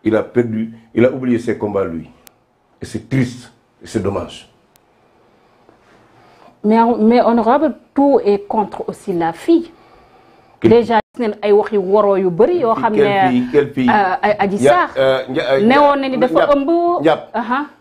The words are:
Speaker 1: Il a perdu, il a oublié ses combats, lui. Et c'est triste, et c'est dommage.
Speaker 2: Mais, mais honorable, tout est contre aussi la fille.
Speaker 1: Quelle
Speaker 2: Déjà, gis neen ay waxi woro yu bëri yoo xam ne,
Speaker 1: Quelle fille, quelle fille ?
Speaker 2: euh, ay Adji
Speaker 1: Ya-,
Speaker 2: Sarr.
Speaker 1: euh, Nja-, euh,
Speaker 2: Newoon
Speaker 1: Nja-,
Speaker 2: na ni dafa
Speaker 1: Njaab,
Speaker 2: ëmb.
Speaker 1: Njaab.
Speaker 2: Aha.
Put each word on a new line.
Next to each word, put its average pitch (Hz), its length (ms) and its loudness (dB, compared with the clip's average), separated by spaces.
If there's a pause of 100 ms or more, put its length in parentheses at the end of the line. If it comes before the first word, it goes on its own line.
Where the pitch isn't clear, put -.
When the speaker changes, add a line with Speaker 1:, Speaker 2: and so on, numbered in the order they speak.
Speaker 1:
Il 110 120 0
a 107 80 0
perdu, 113 500 -4 (200)
il 110 100 2
a 127 80 2
oublié 127 280 -2
ses - 180 -6
combats, 98 280 -4
lui. 82 240 -12 (680)
Et - 60 -14
c'est - 240 -12
triste, 131 420 -4 (320)
et - 40 -20
c'est 107 140 -6
dommage. 92 460 -8 (2250)
Speaker 2:
Mais, 214 140 2 (220)
mais 226 220 4
honorable, 240 540 0 (180)
tout 277 300 2
est 202 240 -2
contre - 400 -4
aussi 185 260 -10
la 165 200 -2
fille. - 380 0 (880)
Speaker 1:
Quelle - 120 2
Speaker 2:
Déjà, 226 280 4 (160)
gis 254 80 -8
neen 214 180 -4
ay 208 100 0
waxi 208 260 2
woro 196 400 2
yu 190 120 0
bëri 240 320 0
yoo 226 140 0
xam 220 180 -2
ne, 214 80 0
Speaker 1:
Quelle 196 300 2
fille, 123 200 0
quelle 143 220 0
fille ? 127 160 0
Speaker 2:
euh, 107 320 0
ay 208 160 0
Adji 202 260 -2
Speaker 1:
Ya-, 135 80 6
Speaker 2:
Sarr. 349 260 2
Speaker 1:
euh, 135 320 0
Nja-, 131 240 -4
euh, 135 120 2
Speaker 2:
Newoon 285 300 4
Speaker 1:
Nja-, 277 60 -4
Speaker 2:
na 269 80 -6
ni 262 100 -4
dafa 254 140 0
Speaker 1:
Njaab, 302 240 2
Speaker 2:
ëmb. 277 120 -2 (320)
Speaker 1:
Njaab. 151 180 2 (140)
Speaker 2:
Aha. 247 320 -4 (160)